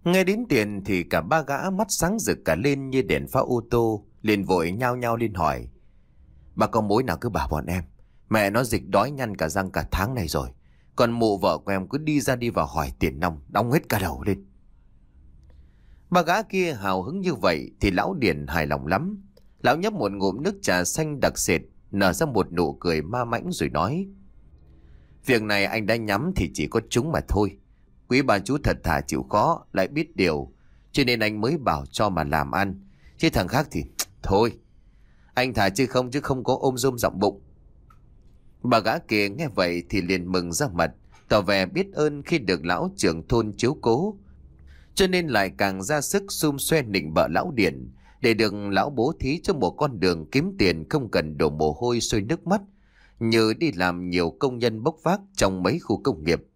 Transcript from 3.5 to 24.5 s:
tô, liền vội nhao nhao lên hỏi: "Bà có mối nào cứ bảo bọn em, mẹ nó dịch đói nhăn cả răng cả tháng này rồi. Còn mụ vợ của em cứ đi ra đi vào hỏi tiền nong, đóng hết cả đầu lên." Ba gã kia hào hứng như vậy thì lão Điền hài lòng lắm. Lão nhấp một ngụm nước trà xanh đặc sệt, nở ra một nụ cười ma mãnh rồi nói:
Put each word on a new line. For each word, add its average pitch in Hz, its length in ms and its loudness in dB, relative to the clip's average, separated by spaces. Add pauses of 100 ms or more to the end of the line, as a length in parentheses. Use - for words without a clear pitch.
tô, 113 340 0 (160)
liền 104 220 2
vội 90 280 2
nhao 123 240 0
nhao 117 220 -2
lên 113 160 -2
hỏi: 71 340 0 (880)
"Bà 107 120 2
có 113 140 0
mối 107 220 2
nào 90 180 -2
cứ 120 80 -4
bảo 82 180 0
bọn 73 180 -2
em, 87 180 -4 (460)
mẹ 107 200 4
nó 117 140 2
dịch 110 260 -4
đói 101 220 2
nhăn 120 260 -6
cả 80 120 -2
răng 95 220 -2
cả 78 200 -2
tháng 101 220 0
này 98 140 -2
rồi. 69 220 -2 (460)
Còn 117 160 4
mụ 113 260 2
vợ 87 200 2
của 98 140 -6
em 95 160 -2
cứ 135 100 -6
đi 151 240 0
ra 127 140 0
đi 120 140 -2
vào 85 160 0
hỏi 71 340 -4
tiền 71 200 -2
nong, 80 300 -4
đóng 117 220 0
hết 156 180 0
cả - 100 0
đầu 73 240 -6
lên." 101 220 -2 (1600)
Ba 175 120 6
gã 175 200 2
kia 185 320 -2
hào 98 300 -2
hứng 165 180 -6
như 180 120 0
vậy 87 460 0
thì 101 120 2
lão 98 220 0
Điền 78 340 0
hài 78 200 -2
lòng 71 200 -2
lắm. 165 360 -2 (380)
Lão 127 160 4
nhấp 208 160 -2
một 110 180 -2
ngụm 98 320 -2
nước 196 180 -2
trà 90 220 2
xanh 151 360 -4
đặc 87 180 0
sệt, 82 240 0 (300)
nở 98 220 2
ra 160 120 0
một 98 260 -2
nụ 85 220 0
cười 80 280 0
ma 117 240 -4
mãnh 117 260 -4
rồi 78 180 -2
nói: 117 380 -2 (1160)